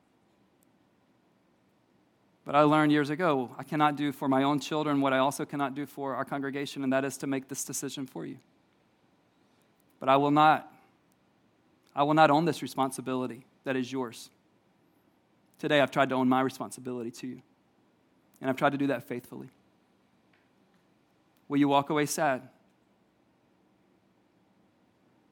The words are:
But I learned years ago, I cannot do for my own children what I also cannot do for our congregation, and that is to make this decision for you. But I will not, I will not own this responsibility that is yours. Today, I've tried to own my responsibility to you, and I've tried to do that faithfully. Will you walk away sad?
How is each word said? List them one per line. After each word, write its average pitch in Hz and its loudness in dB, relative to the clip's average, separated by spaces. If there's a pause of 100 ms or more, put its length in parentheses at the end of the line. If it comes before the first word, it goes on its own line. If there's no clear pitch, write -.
(2500)
But 139 -2
I 147 6
learned 151 6
years 147 2
ago, 143 -2
I 127 -12
cannot 151 0
do 143 -2
for 139 -6
my 135 2
own 143 2
children 151 -2
what 135 2
I 131 4
also 143 0
cannot 143 -6
do 143 -10
for 139 -8
our 131 -4
congregation, 139 -8
and 131 0
that 135 0
is 131 -6
to 147 -8
make 139 -6
this - -8
decision 139 -10
for - -14
you. 135 -14 (1600)
But 131 -2
I 135 8
will 147 2
not, 151 4 (1200)
I 143 0
will 147 2
not 156 8
own 151 4
this 156 -2
responsibility 131 -4 (180)
that 135 -2
is 123 -4
yours. 127 -8 (1300)
Today, 147 2
I've 131 4
tried 135 2
to 131 -2
own 127 2
my 131 4
responsibility 123 -6
to - -12
you, 127 -12 (1000)
and 131 -4
I've 131 0
tried 139 2
to 139 -4
do 139 -2
that 123 -4
faithfully. 131 -12 (2000)
Will 143 0
you 143 6
walk 139 4
away 147 2
sad? 139 -2 (2750)